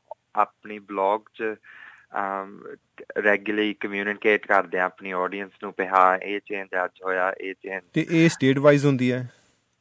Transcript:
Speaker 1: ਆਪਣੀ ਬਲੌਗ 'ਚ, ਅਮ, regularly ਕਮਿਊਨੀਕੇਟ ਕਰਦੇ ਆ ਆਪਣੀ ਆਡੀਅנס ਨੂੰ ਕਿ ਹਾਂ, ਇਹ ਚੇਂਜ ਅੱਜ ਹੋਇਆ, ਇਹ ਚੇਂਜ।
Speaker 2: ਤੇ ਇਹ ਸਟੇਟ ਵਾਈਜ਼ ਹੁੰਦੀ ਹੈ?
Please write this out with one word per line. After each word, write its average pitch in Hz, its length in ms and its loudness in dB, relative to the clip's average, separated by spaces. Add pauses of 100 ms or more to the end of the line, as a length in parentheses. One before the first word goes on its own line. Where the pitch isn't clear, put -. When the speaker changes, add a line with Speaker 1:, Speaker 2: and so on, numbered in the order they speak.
(360)
Speaker 1:
ਆਪਣੀ 107 420 -2
ਬਲੌਗ 101 420 0 (140)
'ਚ, 110 200 -6 (640)
ਅਮ, 98 440 -6 (560)
regularly 104 640 0
ਕਮਿਊਨੀਕੇਟ 104 640 -2
ਕਰਦੇ 92 320 2
ਆ 90 60 0
ਆਪਣੀ 95 260 -8
ਆਡੀਅנס 92 400 -4 (120)
ਨੂੰ 101 100 -8
ਕਿ 95 140 -4
ਹਾਂ, 92 320 4
ਇਹ 98 280 -6
ਚੇਂਜ 98 220 -8 (160)
ਅੱਜ 87 80 -6 (120)
ਹੋਇਆ, 92 360 0
ਇਹ 95 140 -8
ਚੇਂਜ। 95 280 -10 (100)
Speaker 2:
ਤੇ 156 180 -2
ਇਹ 165 180 4
ਸਟੇਟ 135 300 2
ਵਾਈਜ਼ 143 280 6
ਹੁੰਦੀ 127 260 2
ਹੈ? 123 180 -6 (500)